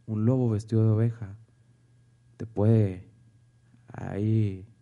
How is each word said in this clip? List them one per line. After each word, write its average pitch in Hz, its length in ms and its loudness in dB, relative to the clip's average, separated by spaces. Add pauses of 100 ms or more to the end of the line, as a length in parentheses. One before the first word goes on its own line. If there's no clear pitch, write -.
un 107 200 -2
lobo 127 240 2
vestido 110 340 0
de 110 80 4
oveja 107 460 -2 (1000)
te - 80 -10
puede 101 640 2 (800)
ahí 98 800 -2 (140)